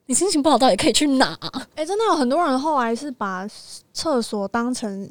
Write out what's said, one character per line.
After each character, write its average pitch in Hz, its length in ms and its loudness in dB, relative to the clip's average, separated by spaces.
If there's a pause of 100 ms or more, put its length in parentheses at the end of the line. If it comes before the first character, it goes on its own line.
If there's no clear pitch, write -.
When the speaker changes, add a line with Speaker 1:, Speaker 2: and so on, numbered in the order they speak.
Speaker 1:
你 - 100 -2
心 381 160 2
情 294 100 0
不 311 80 2
好 262 80 6
到 254 120 6
底 269 80 4
可 320 100 2
以 - 60 4
去 302 120 2
哪？ 262 320 2 (380)
Speaker 2:
欸， 311 100 -4
真 392 140 -4
的 453 60 2
有 370 100 4
很 254 140 2
多 311 120 2
人 277 160 2
后 294 220 0
来 233 160 0
是 277 160 -8
把 190 340 -6 (460)
厕 320 300 0
所 202 260 -4
当 233 260 -2
成 196 380 -6